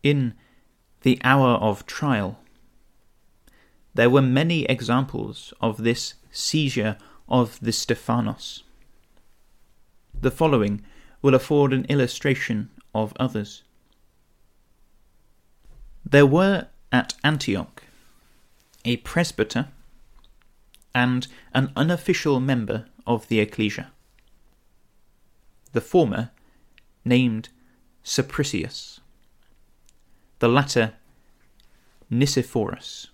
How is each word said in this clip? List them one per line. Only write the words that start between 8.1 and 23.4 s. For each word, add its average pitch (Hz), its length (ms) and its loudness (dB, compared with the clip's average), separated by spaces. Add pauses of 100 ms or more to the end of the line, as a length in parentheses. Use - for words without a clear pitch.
The 123 120 0
following 110 520 0 (380)
will 139 140 4
afford 139 380 2
an 131 140 0
illustration 131 840 -2 (240)
of 107 260 -2
others. 110 420 -6 (2500)
There 143 180 10
were 180 420 2 (240)
at - 220 0 (100)
Antioch 139 580 -2 (1000)
a 120 140 -2
presbyter - 760 -4 (1200)
and 123 320 0 (260)
an 135 220 0
unofficial 165 640 0
member 120 480 -2 (220)
of 113 180 -2
the 110 140 2